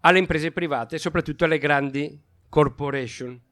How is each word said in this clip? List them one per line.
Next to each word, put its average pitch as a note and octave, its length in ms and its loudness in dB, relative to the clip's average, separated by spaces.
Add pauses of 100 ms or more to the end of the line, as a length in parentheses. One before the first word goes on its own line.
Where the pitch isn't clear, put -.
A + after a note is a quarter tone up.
alle F3+ 180 6
imprese D#3+ 320 -2
private C#3+ 440 -4
e D#3 40 -6
soprattutto E3 460 -2
alle D#3+ 120 2
grandi C#3+ 640 -2 (280)
corporation C3 920 -2 (100)